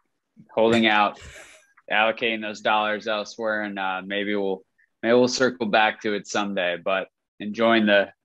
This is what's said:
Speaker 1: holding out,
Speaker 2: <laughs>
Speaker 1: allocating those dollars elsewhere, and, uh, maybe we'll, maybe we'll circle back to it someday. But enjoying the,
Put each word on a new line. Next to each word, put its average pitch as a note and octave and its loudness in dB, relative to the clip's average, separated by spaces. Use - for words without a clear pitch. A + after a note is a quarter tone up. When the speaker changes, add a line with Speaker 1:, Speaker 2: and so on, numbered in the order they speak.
Speaker 1:
holding A2+ 4
out, G#2 2
Speaker 2:
<laughs> - -18
Speaker 1:
allocating A2 0
those G#2+ -10
dollars G#2+ 0
elsewhere, G#2+ -4
and, G2+ -8
uh, F#2 -6
maybe G2+ -4
we'll, G2 -4
maybe A2+ 4
we'll B2 4
circle B2 0
back G#2+ 2
to G#2+ -2
it G2 -6
someday. F#2+ -2
But F#2+ -4
enjoying A2 0
the, G2+ 2